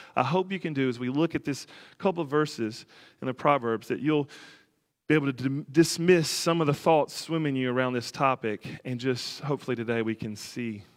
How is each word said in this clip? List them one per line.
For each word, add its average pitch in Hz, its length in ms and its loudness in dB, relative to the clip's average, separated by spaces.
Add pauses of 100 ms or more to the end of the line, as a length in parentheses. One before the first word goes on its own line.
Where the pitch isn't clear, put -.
(160)
I 127 80 4
hope 185 280 0
you 190 60 -6
can 160 160 -6
do 135 140 0
as 120 100 -4
we 123 100 -4
look 151 260 0
at 147 100 -4
this 143 220 -6 (320)
couple 175 240 0
of 143 60 -6
verses 131 560 -2 (380)
in 127 40 -6
the 127 60 -4
Proverbs, 120 560 0
that 113 120 -4
you'll 147 280 2 (800)
be 147 80 4
able 143 120 2
to 139 60 0
dim-, 135 380 -4
dismiss 165 580 6
some 170 320 0
of 156 60 4
the 143 80 4
thoughts 156 400 4
swimming 156 400 -2
you 127 160 0
around 127 220 0
this 120 180 -4
topic, 123 560 0 (180)
and 127 140 -6
just 123 420 -4
hopefully 135 360 -4
today 117 260 -2
we 110 140 -2
can 110 180 -8
see 110 480 -10 (140)